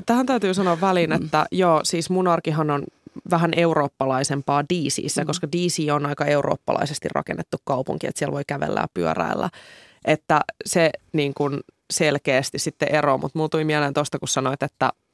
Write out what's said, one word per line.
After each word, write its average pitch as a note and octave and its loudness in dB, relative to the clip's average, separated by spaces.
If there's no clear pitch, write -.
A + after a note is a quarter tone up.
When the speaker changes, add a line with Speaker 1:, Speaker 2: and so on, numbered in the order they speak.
Speaker 1:
tähän B3 2
täytyy A3 0
sanoa F3 0
väliin, F3+ 2
Speaker 2:
Mm. D#3 0
Speaker 1:
että D#3 2
joo, F3 4
siis - -2
mun F#3 2
arkihan D#3+ 0
on C#3+ -2
vähän E3+ 4
eurooppalaisempaa C#3+ 0
D D#3 -2
C:ssä, - -2
Speaker 2:
Mm. D3+ -2
Speaker 1:
koska D#3 -2
D F3 0
C D#3+ 0
on D3 0
aika C#3+ -2
eurooppalaisesti - 0
rakennettu - -4
kaupunki, C#3 -4
että - -8
siellä D3 -2
voi C#3+ -4
kävellä C#3 -2
ja - -2
pyöräillä. E2+ -2
Että D#3 2
se, E3 2
niin C#3+ 0
kun, C#3+ -2
selkeästi C#3+ 0
sitten - -2
eroaa, D3 2
mut C#3+ -6
mulla D#3 -2
tuli D#3 0
mieleen D3+ 0
tosta, D3 -2
kun - -8
sanoit, C3+ -2
että C3 0